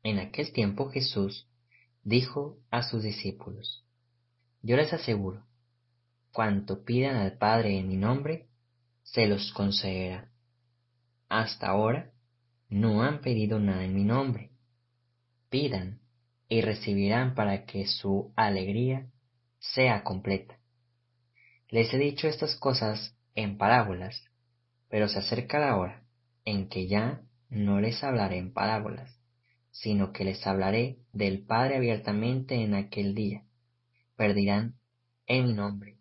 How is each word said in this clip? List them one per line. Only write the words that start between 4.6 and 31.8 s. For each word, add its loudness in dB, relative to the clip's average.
"Yo 4
les 2
aseguro, -4
cuanto -2
pidan 0
al -2
Padre 4
en -4
mi 0
nombre, 0
se 2
los 0
concederá. -2
Hasta -2
ahora 2
no 2
han 0
pedido 0
nada 2
en -2
mi 2
nombre. 0
Pidan -2
y 4
recibirán 2
para 0
que -6
su -2
alegría 0
sea 2
completa. -4
Les 2
he 2
dicho 0
estas -2
cosas -2
en -4
parábolas, 2
pero 2
se -2
acerca -2
la 2
hora -4
en -4
que -6
ya 0
no 2
les -2
hablaré 0
en -8
parábolas, -4
sino 0
que -6
les -4
hablaré 2
del -2
Padre 2
abiertamente 0